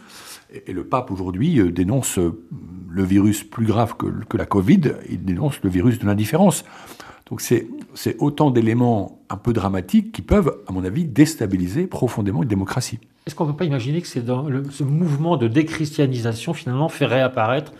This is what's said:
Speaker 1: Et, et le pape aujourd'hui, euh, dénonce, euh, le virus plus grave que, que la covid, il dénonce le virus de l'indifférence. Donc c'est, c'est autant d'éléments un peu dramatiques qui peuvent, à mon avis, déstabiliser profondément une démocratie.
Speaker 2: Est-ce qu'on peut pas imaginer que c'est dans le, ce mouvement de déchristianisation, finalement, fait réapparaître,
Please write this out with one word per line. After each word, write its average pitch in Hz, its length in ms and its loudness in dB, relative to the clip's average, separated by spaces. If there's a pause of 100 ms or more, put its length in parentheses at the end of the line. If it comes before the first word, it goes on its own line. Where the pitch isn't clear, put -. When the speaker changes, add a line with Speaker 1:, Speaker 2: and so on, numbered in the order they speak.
(520)
Speaker 1:
Et, - 180 -14
et - 20 -8
le 90 120 -6
pape 127 260 -2
aujourd'hui, 95 480 0
euh, 87 140 6
dénonce, 98 460 0
euh, 85 260 0 (440)
le 87 140 -2
virus 101 400 4
plus - 240 -4
grave 110 300 2
que, 104 100 -4
que 95 300 -4
la 95 100 -4
covid, 131 460 4 (160)
il 87 160 -8
dénonce 95 380 -2
le 98 80 0
virus 104 280 2
de 104 80 -4
l'indifférence. 107 580 2 (640)
Donc 113 100 -8
c'est, - 280 0 (260)
c'est - 240 -4
autant 147 320 2
d'éléments 117 800 2
un 92 60 -8
peu 120 160 -2
dramatiques 98 600 0
qui - 100 -8
peuvent, 190 440 2
à 98 60 -10
mon 92 120 -4
avis, 120 200 -2
déstabiliser 101 840 2
profondément 113 560 -2
une 135 60 0
démocratie. 104 500 -2 (280)
Speaker 2:
Est-ce - 100 -10
qu'on 170 100 -2
peut 147 100 -2
pas 185 80 -2
imaginer 143 380 -2
que - 60 -14
c'est 123 160 -6
dans 127 180 -2
le, 139 280 -4
ce - 120 -8
mouvement 156 540 0
de 120 100 2
déchristianisation, 131 1080 0
finalement, 139 360 -2
fait 147 180 -2
réapparaître, 127 720 0